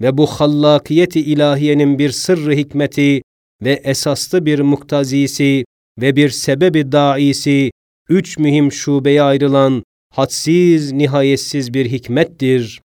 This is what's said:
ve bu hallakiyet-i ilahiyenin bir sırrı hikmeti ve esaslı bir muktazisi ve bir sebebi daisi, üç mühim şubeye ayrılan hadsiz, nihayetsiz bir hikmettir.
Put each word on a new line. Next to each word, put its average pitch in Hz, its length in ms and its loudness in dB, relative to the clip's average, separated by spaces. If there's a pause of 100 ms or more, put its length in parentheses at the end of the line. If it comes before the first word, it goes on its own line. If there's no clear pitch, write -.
ve 135 180 0
bu 151 80 4
hallakiyet-i 151 920 0
ilahiyenin 147 760 0
bir 143 120 0
sırrı 151 420 -2
hikmeti 143 720 0 (400)
ve 131 100 0 (120)
esaslı 147 640 -2
bir 147 140 0
muktazisi 139 1040 0 (360)
ve 135 160 0
bir 143 120 4
sebebi 147 640 0
daisi, 139 800 0 (380)
üç 175 300 -2
mühim 147 340 2
şubeye 143 500 0
ayrılan 139 600 2 (320)
hadsiz, 156 760 0
nihayetsiz 139 840 -2
bir 131 120 -2
hikmettir. 127 1040 -2